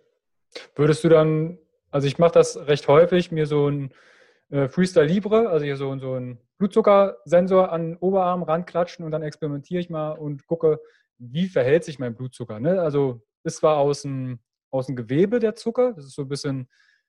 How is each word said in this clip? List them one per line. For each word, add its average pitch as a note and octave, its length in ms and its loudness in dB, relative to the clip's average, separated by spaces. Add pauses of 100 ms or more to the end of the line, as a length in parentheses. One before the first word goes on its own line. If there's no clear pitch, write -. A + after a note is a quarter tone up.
(760)
Würdest D3+ 280 2
du E3+ 60 2
dann, D#3 500 4 (320)
also C#3+ 160 -2
ich C3+ 120 -2
mache E3+ 140 4
das E3 340 4
recht C#3+ 220 0
häufig, F3 440 4
mir D#3 140 -2
so C#3+ 220 0
ein, C#3+ 240 -4 (580)
äh, C#3 180 0
Freestyle F3 380 2
Libre, G#3+ 420 2
also D#3 160 0
hier C#3 120 -4
so, C3+ 220 -6
so C3 160 -8
ein B2 240 -10 (200)
Blutzuckersensor F#3+ 1120 2
an E3 180 -4
den F3 60 -12
Oberarm F3+ 460 0
ranklatschen E3+ 640 -4
und D#3 80 -6
dann D#3 100 -4
experimentiere D3+ 580 -8
ich F3 100 -10
mal D#3 220 -6
und D3 340 -10
gucke, D#3 340 0 (380)
wie C#3 300 -6
verhält D3 360 2
sich D#3+ 140 -12
mein A#2+ 160 -8
Blutzucker. A2+ 460 -12
Ne? F3 200 0
Also C#3 420 -2 (220)
ist E3 140 -8
zwar D#3 200 2
aus C#3+ 240 0
dem, C3 380 -8 (300)
aus C3 160 -4
dem C3 100 -6
Gewebe D#3 420 0
der G#3+ 160 -2
Zucker, B3 380 -2
das D3 140 -18
ist C3 80 -20
so D3 80 -8
ein C3 60 -10
bisschen C#3 400 -6 (400)